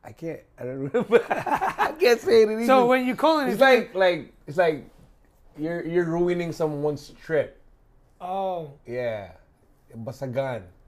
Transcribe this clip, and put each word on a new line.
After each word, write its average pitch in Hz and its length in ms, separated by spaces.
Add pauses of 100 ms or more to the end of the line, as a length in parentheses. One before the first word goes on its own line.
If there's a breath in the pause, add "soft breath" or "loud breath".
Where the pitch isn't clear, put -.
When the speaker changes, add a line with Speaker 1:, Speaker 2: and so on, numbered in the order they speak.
Speaker 1:
I - 100
can't. 165 260 (200)
I 123 40
don't 131 160
<laughs> 139 120
remember. 226 380
I - 680
can't 453 200
say 226 220
it - 40
in 214 60
English. 226 160
Speaker 2:
So 262 180
when 254 200
you 254 100
call 311 260
it, - 40
Speaker 1:
It's 190 80
Speaker 2:
it's 208 80
Speaker 1:
like, 254 340
like, 180 380 (140)
it's 151 100
like 160 320 (680)
you're, 165 280
you're 170 200
ruining 175 460
someone's 151 580 (140)
trip. - 380 (580)
Speaker 2:
Oh. 180 540 (140)
Speaker 1:
Yeah, 113 440 (640)
Basagan. 123 680 (240)